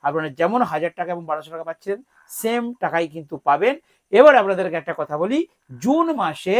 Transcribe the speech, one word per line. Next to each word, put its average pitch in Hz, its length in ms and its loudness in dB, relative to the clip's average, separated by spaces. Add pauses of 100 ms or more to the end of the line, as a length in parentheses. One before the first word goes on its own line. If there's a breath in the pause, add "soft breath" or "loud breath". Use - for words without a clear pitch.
আপনারা 156 220 -2 (120)
যেমন 202 200 0 (120)
হাজার 160 260 -4
টাকা 175 160 -6
এবং 175 160 -10
বারোশো 151 240 -6
টাকা 165 140 -10
পাচ্ছিলেন, 196 300 -8 (320 soft breath)
সেম 233 320 -4 (200)
টাকাই 170 320 0
কিন্তু 160 200 -12 (140)
পাবেন। 170 260 2 (380)
এবার 269 280 10
আপনাদেরকে 185 380 -2
একটা 160 220 -8
কথা 151 220 -6
বলি, 233 160 -2 (460)
জুন 311 220 2 (140)
মাসে 180 400 -2